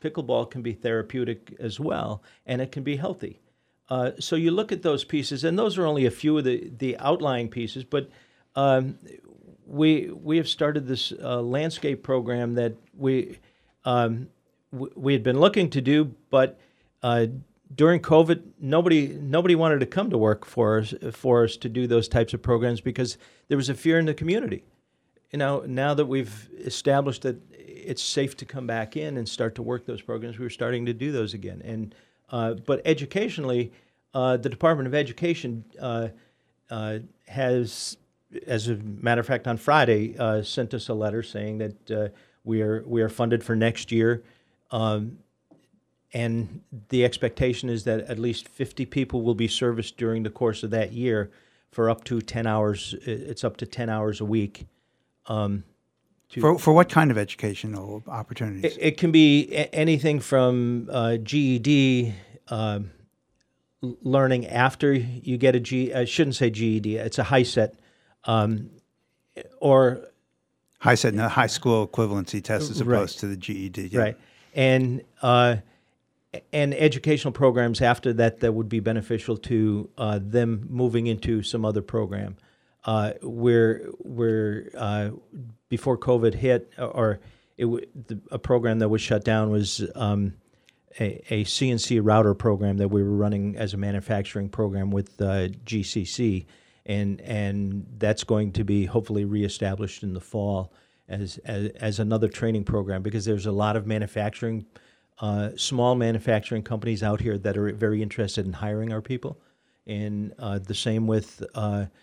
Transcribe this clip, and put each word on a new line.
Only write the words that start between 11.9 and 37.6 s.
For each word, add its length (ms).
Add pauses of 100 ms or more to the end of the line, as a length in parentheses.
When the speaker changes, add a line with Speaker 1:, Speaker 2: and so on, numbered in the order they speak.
Speaker 1:
program 500
that 200 (220)
we, 440 (440)
um, 440 (440)
w-, 220
we 200
had 100
been 160
looking 300
to 100
do, 340 (160)
but, 300 (420)
uh, 240 (460)
during 280
covid, 420 (160)
nobody, 600
nobody 340
wanted 240
to 80
come 240
to 80
work 260
for 360
us, 120 (200)
for 320
us 120
to 120
do 180
those 220
types 260
of 80
programs 380
because 360 (300)
there 100
was 120
a 60
fear 220
in 100
the 80
community. 500 (680)
You 80
know, 260
now 300
that 120
we've 520
established 640
that 140 (200)
it's 460
safe 360
to 60
come 220
back 300
in 200
and 120
start 260
to 80
work 240
those 160
programs, 340
we're 140
starting 360
to 60
do 200
those 200
again. 320
And, 300 (360)
uh, 240
but 300
educationally, 840 (440)
uh, 220
the 120
Department 400
of 60
Education, 720 (160)
uh, 280 (600)
uh, 280 (300)
has, 680 (520)